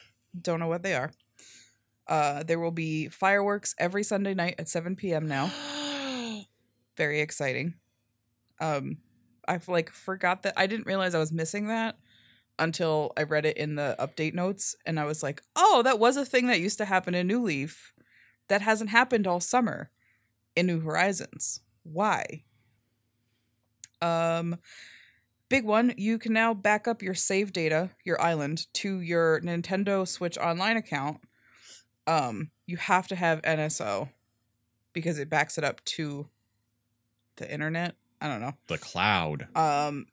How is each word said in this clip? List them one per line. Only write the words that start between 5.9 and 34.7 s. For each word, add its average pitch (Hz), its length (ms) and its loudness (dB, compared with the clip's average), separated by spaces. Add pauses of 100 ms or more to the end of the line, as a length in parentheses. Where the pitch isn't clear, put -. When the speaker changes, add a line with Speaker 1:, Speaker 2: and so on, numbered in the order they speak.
Speaker 1:
Very 151 240 0
exciting. 147 540 -4 (840)
Um, 143 380 -4 (500)
I've, 175 200 -2
like, 170 240 0
forgot 185 520 -2
that. 196 140 0
I 190 100 4
didn't 214 200 -4
realize 185 280 0
I 160 40 2
was 156 120 0
missing 165 360 -4
that 226 300 -4 (600)
until 160 580 0
I 151 60 2
read 151 220 0
it 151 120 0
in 151 180 -4
the 143 240 -2
update 156 360 -4
notes, 190 400 -2 (100)
and 160 140 -2
I 151 60 0
was 156 180 -4
like, 147 180 -6 (140)
"Oh, 349 280 8
that 247 160 4
was 240 180 6
a 285 80 0
thing 247 220 2
that 214 140 4
used 190 160 -2
to 214 80 -2
happen 185 300 0
in 180 120 0
New 233 140 2
Leaf 156 520 -4 (540)
that 202 140 2
hasn't 214 300 2
happened 233 360 6
all 180 140 2
summer 240 480 0 (640)
in 175 120 4
New 170 140 2
Horizons. 165 800 0 (220)
Why?" 170 600 -2 (1600)
Um, 170 560 0 (920)
big 269 160 4
one, 226 320 4
you 220 200 0
can 220 160 -2
now 226 200 4
back 208 340 2
up 233 140 -2
your 185 140 -4
save 196 380 0
data, 160 380 0 (120)
your - 180 0
island, 160 520 0
to 196 260 -2
your 165 420 2
Nintendo 185 640 0
Switch 175 300 -4
Online 185 400 0
account. 151 420 -4 (880)
Um, 147 440 0 (160)
you 175 100 -6
have 185 300 2
to 202 80 -4
have 165 280 2
N 160 160 2
S 151 220 -2
O 104 280 -4 (840)